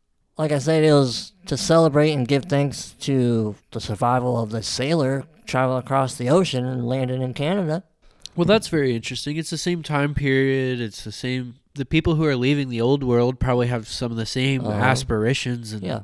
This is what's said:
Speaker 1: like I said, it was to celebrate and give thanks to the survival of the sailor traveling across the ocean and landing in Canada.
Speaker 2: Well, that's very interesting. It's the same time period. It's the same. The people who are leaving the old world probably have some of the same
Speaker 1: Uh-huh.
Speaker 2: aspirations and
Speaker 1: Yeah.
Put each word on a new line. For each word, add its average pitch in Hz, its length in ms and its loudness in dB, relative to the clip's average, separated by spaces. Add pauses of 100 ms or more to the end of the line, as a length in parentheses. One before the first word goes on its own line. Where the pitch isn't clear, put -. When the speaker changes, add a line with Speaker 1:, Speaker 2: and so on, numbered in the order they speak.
(380)
Speaker 1:
like 156 140 -2
I 147 60 2
said, 156 260 2
it 156 80 8
was 135 400 2 (140)
to 143 100 -2
celebrate 156 560 4
and 131 140 0
give 135 200 2
thanks 139 540 -2
to 120 540 2 (180)
the 113 80 -8
survival 123 600 0
of 110 100 -4
the 110 120 -4
sailor 135 640 -2 (220)
traveling 131 340 0
across 131 360 0
the 123 140 -2
ocean 156 340 2
and 127 240 -4
landing 127 340 -2
in 127 120 -4
Canada. 165 500 -2 (500)
Speaker 2:
Well, 170 120 0
that's 208 220 2
very 139 260 0
interesting. 131 420 -6
It's 160 140 -6
the 160 80 -6
same 175 240 -2
time 147 320 0
period. 135 640 0
It's 110 240 -8
the 107 80 -10
same. 127 420 -6 (200)
The 139 120 -6
people 160 300 2
who 160 80 2
are 143 120 2
leaving 135 320 0
the 117 120 -4
old 135 220 2
world 123 380 2
probably 123 280 2
have 120 200 -4
some 120 220 -6
of 117 60 -6
the 110 100 -4
same 131 400 -2
Speaker 1:
Uh-huh. 107 60 -2
Speaker 2:
aspirations 120 1000 0
and 104 100 -8
Speaker 1:
Yeah. 117 220 -6